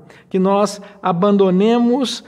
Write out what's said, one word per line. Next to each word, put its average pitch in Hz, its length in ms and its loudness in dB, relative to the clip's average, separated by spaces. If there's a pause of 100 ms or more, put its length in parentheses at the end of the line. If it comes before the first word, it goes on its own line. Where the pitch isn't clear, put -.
(280)
que 190 100 -4
nós 196 440 -2 (200)
abandonemos 202 1300 0